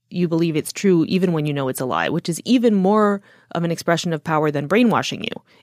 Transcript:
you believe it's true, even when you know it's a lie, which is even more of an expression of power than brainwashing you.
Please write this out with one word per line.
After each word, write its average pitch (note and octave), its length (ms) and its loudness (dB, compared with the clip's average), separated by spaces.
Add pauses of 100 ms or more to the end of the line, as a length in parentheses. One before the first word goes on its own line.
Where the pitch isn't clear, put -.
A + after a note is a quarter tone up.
you F3 180 -2
believe E3 280 0
it's - 160 -4
true, F3 360 2
even F3+ 260 0
when D3+ 120 -2
you D3 80 -2
know C#3 140 -2
it's B2+ 140 -4
a C3 40 -2
lie, E2+ 240 0
which E3 200 -4
is D#3+ 160 -4
even A#3 280 4
more G3+ 480 2 (300)
of E3+ 120 -4
an E3+ 80 -2
expression E3 420 -2
of D3+ 100 -8
power D#3 280 0
than C#3+ 160 -4
brainwashing F#3 560 2
you. - 180 -8 (220)